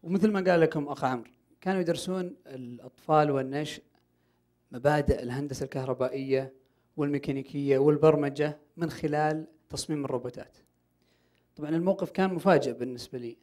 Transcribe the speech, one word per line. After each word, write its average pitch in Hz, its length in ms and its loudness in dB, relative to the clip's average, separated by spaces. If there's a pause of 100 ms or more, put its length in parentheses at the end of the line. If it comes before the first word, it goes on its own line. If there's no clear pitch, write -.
ومثل 185 280 2
ما 185 200 2
قال 170 100 6
لكم 156 260 2
أخ 143 160 -6
عمرو، 127 280 -4 (300)
كانوا 190 200 -2
يدرسون 180 540 -4 (120)
الأطفال 131 840 0
والنشء 139 520 -4 (880)
مبادئ 143 520 2
الهندسة 135 400 -6
الكهربائية 135 920 -2 (440)
والميكانيكية 143 800 0
والبرمجة 147 840 4 (180)
من 165 120 -4
خلال 151 580 -2 (220)
تصميم 147 360 -6
الروبوتات. 123 520 -8 (1000)
طبعًا 147 140 -8
الموقف 175 420 0
كان 185 220 2
مفاجئ 156 400 4
بالنسبة 123 440 -10
لي 120 260 -10